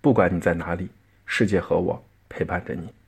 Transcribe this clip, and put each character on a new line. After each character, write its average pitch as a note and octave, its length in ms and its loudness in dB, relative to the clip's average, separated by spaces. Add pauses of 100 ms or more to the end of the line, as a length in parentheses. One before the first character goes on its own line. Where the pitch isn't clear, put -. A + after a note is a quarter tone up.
不 D3 120 4
管 F#2 220 4
你 E2+ 40 0
在 F2 160 2
哪 E2+ 200 -4
里， F2 160 -8 (340)
世 - 220 0
界 F#2+ 120 2
和 E2+ 220 0
我 - 240 -4 (240)
陪 - 160 -4
伴 F2+ 200 -6
着 - 100 -8
你。 - 180 -12 (160)